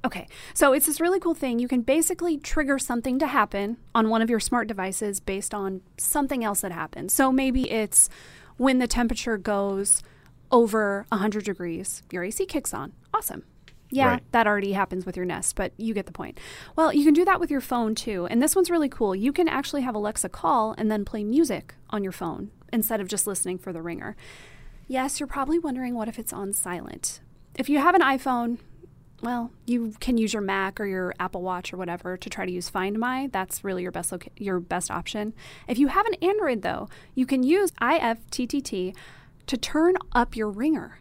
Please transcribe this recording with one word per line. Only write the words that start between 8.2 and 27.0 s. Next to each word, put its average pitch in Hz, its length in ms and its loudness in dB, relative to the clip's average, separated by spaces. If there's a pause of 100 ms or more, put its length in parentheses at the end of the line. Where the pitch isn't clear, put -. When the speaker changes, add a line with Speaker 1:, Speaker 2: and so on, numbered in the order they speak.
Speaker 1:
when 262 220 4
the 247 80 2
temperature 226 500 0
goes 196 680 0 (480)
over 214 580 4
a 226 60 0
hundred 202 280 0
degrees, 180 680 -6
your 180 100 -4
A 190 80 -4
C 381 160 -2
kicks - 260 -4
on. - 200 -8 (200)
Awesome. - 300 -4 (480)
Yeah, 262 200 2
Speaker 2:
Right. - 120 0 (100)
Speaker 1:
that 233 140 4
already 196 280 0
happens 185 320 -2
with 180 100 -8
your 180 100 -4
Nest, 175 300 -4
but 190 200 -4
you 226 160 -4
get 196 140 -4
the 170 60 -18
point. - 260 -12 (380)
Well, 320 160 6
you 294 120 4
can 302 100 8
do 349 100 6
that 359 160 4
with 339 100 -2
your 277 100 0
phone, 233 360 0
too. 190 340 -4
And 233 100 4
this 311 140 4
one's 359 160 4
really 320 180 2
cool. 196 280 0
You 233 160 0
can 339 160 2
actually 277 340 -2
have 247 140 -4
Alexa 208 320 -2
call 220 500 2
and 220 100 2
then 214 160 0
play 214 200 -6
music 240 500 0 (160)
on 202 140 -2
your 190 80 -4
phone 185 400 -8 (200)
instead 220 280 0
of 185 80 -6
just 202 180 -2
listening 185 320 -4
for 185 140 -10
the 165 100 -8
ringer. 170 320 -8 (720)
Yes, 262 320 -2
you're 285 80 -4
probably 285 320 0
wondering, 254 380 -4
what 220 100 -4
if 226 100 -8
it's - 160 -10
on 196 200 -6
silent? - 680 -8 (360)